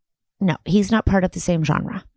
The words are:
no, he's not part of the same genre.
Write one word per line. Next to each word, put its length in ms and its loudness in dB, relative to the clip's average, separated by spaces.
no, 160 0
he's 260 2
not 140 0
part 180 2
of 80 -2
the 80 -10
same 240 0
genre. 400 -2